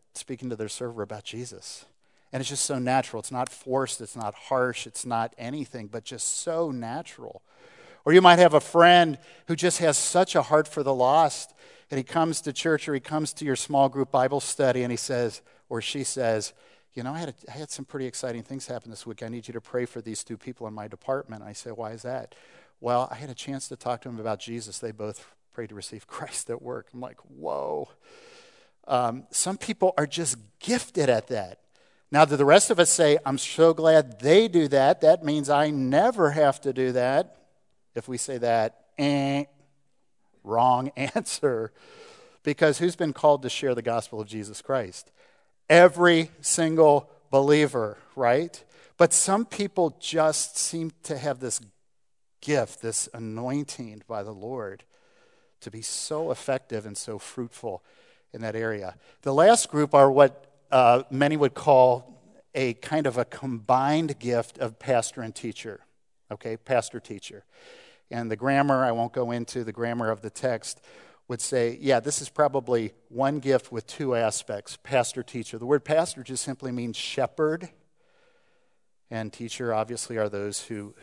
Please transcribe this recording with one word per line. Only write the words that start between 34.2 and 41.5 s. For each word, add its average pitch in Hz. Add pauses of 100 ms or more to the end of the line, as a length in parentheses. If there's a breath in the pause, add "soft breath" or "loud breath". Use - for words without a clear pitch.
they 185
do 170
that. 139
That 165
means 147
I 147
never 151
have 147
to 135
do 127
that"? 131 (600)
If 117
we 127
say 131
that, 117 (140)
eh, 143 (1000)
wrong 123
<laughs> -
answer. 131 (720 loud breath)